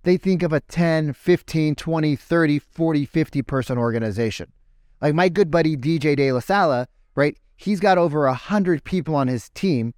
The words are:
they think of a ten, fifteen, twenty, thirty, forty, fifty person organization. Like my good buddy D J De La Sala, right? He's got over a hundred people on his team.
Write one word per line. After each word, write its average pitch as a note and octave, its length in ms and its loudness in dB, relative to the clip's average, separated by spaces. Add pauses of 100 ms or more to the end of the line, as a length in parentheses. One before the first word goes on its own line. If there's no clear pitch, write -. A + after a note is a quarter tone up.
they F3+ 140 2
think F#3 260 -2
of E3 100 -2
a D#3 100 0
ten, D#3+ 500 0
fifteen, D#3 640 0
twenty, D#3 400 -2
thirty, D#3 420 0
forty, D#3 480 -2
fifty D3 360 -2
person B2+ 360 -4
organization. A2+ 720 -2 (500)
Like D3 140 0
my F3+ 140 2
good F3 240 2
buddy D#3+ 240 2
D D3 240 -2
J D3 160 2
De C3+ 160 2
La B2+ 80 0
Sala, D3+ 480 0 (260)
right? C#3+ 240 0 (180)
He's G3+ 220 -4
got F#3 200 4
over D3+ 280 2
a C3 80 2
hundred F3+ 480 -2
people D#3+ 320 -4
on C#3 140 0
his B2+ 220 -4
team. A#2+ 480 -2